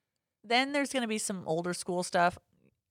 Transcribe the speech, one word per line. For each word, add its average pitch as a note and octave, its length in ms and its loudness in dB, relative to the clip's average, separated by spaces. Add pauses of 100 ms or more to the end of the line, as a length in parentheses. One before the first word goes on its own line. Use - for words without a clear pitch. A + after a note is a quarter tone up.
(440)
Then B3 280 2
there's C#4+ 220 0
gonna B3 140 0
be G#3+ 100 0
some F#3+ 280 -4
older F3 280 0
school F3+ 300 -2
stuff. F3 340 2 (540)